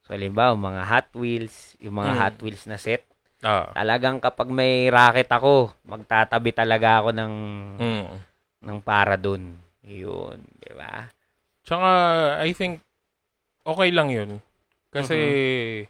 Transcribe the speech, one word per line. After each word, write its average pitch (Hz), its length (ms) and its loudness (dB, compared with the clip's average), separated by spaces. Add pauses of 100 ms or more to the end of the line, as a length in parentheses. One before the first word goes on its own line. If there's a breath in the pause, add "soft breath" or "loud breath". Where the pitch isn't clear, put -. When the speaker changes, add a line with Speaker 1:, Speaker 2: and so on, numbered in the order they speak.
Speaker 1:
So, - 100 -18
halimbawa, 104 460 0
mga 95 260 -6
Hot 113 300 0
Wheels, 117 640 -8
yung 104 180 -12
mga 104 160 -2
Speaker 2:
Mm. 104 80 -2
Speaker 1:
Hot 104 200 0
Wheels 110 260 -12
na 107 120 -12
set. 117 280 -6 (360)
Speaker 2:
Ah. 107 300 -2
Speaker 1:
Talagang 123 460 -2
kapag 123 320 -4
may 127 400 2
racket 123 400 6
ako, 120 420 4 (120)
magtatabi 110 680 0
talaga 113 480 4
ako 110 120 0
ng, 110 220 -6 (440)
Speaker 2:
Mm. 113 300 -4 (560)
Speaker 1:
ng 104 180 -10
para 101 340 2
dun. 92 380 -6 (280)
Yun, 92 560 -12 (180)
di - 180 -20
ba? 110 360 -16 (520)
Speaker 2:
Tsaka, 185 280 0 (500)
I 160 120 0
think, 180 300 -6 (800)
okay 175 280 0
lang 160 200 2
yun. 104 320 -4 (500)
Kasi, 143 240 -4
Speaker 1:
Mhm. 131 760 -2